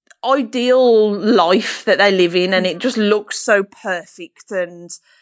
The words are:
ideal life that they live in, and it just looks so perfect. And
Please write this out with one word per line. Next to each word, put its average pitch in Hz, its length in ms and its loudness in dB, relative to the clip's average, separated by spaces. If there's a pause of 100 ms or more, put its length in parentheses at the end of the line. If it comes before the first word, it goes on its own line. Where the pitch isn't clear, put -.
(220)
ideal 240 920 2
life 175 680 0
that 214 100 2
they 202 140 4
live 180 260 2
in, 180 160 0
and 185 140 0
it 175 120 -6
just 240 200 -4
looks 208 400 -2
so 202 260 0
perfect. - 840 -12
And 175 400 -8 (320)